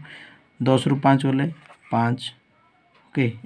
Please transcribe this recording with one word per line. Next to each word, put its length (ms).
ଦଶରୁ 400
ପାଞ୍ଚ 260
ଗଲେ 160
ପାଞ୍ଚ। 300
ଓକେ, 180